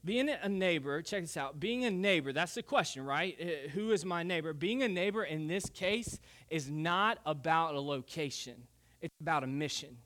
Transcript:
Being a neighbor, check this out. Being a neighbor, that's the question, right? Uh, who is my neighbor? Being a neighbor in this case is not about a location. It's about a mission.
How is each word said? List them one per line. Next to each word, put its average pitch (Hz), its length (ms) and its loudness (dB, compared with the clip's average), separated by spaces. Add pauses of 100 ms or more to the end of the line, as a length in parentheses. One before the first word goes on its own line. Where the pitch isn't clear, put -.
Being 247 260 2
a 202 180 -2
neighbor, 165 540 2
check 185 220 -4
this 160 120 -8
out. 143 240 -4
Being 240 240 0
a 233 60 2
neighbor, 180 420 4
that's 165 220 0
the - 80 -4
question, 156 420 0
right? 147 340 0
Uh, 151 320 -4
who 208 200 -2
is 180 140 4
my 170 180 0
neighbor? 165 300 0
Being 208 320 0
a 233 40 2
neighbor 196 360 0
in 156 240 -2
this 185 200 -2
case 208 520 -2 (280)
is 143 220 -2
not 175 560 2
about 156 480 2
a 139 60 0
location. 131 880 -6 (340)
It's 165 180 -8
about 151 220 2
a 131 60 -2
mission. 139 580 -4